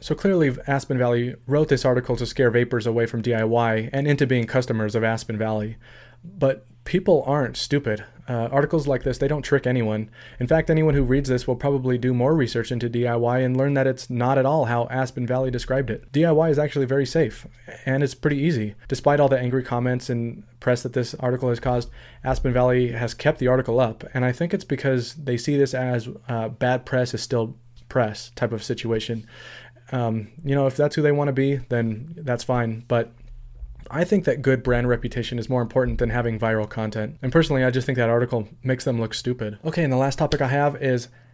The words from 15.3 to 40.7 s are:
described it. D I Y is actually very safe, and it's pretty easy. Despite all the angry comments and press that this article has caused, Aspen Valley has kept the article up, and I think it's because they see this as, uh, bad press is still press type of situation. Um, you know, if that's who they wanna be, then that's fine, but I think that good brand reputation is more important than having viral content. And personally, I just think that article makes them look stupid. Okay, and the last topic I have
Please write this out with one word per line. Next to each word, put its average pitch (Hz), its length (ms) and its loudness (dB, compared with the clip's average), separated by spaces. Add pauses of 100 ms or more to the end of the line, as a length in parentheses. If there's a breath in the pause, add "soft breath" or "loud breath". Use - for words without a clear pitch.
described 127 400 -2
it. - 220 -8
D 151 120 4
I 170 60 4
Y 156 180 4
is 147 100 4
actually 147 280 0
very 135 200 2
safe, 135 400 -2 (380)
and 135 180 2
it's 131 120 -2
pretty 147 240 0
easy. 127 380 0 (100)
Despite 143 320 2
all 143 100 6
the 131 100 4
angry 127 260 -2
comments 123 440 -2
and 117 360 -6 (160)
press 123 240 0
that 123 80 -6
this 123 240 -2
article 127 320 -2
has 120 120 0
caused, 123 300 -2 (320 loud breath)
Aspen 131 300 0
Valley 123 400 2
has 117 220 -4
kept - 260 0
the 123 80 2
article 127 320 2
up, 113 240 -2 (100)
and 127 100 0
I 123 60 2
think 170 240 -4
it's 196 100 -4
because 127 500 -2
they 135 220 -4
see 143 200 -2
this 139 180 2
as, 123 340 -2 (200)
uh, 113 200 -4
bad 123 380 0
press 127 280 0
is 117 80 -6
still 117 340 -4 (320)
press 110 480 -2
type 117 160 -2
of 110 100 -6
situation. 113 640 -4 (640 loud breath)
Um, 113 380 -2 (160)
you 139 100 0
know, 139 140 2
if 131 80 -2
that's 147 180 2
who 156 80 0
they 147 100 4
wanna 143 200 2
be, 135 240 2
then 120 640 -4
that's 127 260 -4
fine, 117 420 -2
but 117 260 0 (760)
I 156 140 0
think 190 200 2
that 135 180 0
good 131 200 2
brand 123 260 2
reputation 120 500 -2
is 113 120 -6
more 127 100 2
important 120 380 0
than 120 100 2
having 117 300 0
viral 110 320 0
content. 110 500 -6
And 127 120 -4
personally, 147 320 4
I 127 60 4
just 123 140 -2
think 127 140 -2
that 117 100 2
article 117 400 0 (140)
makes 127 220 -2
them 120 140 0
look 110 140 -2
stupid. 117 520 -6
Okay, 160 180 -2
and 139 100 2
the 127 60 2
last 135 200 0
topic 151 220 0
I 139 60 2
have 143 340 0